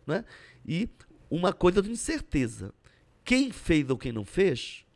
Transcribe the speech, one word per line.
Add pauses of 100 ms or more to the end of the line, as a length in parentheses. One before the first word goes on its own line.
né? (420)
E (420)
uma
coisa
eu
tenho
certeza. (520)
Quem
fez
ou
quem
não
fez (120)